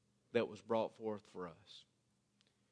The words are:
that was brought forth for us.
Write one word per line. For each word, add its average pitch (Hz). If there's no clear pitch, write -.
that 117
was 104
brought 110
forth 107
for 90
us. -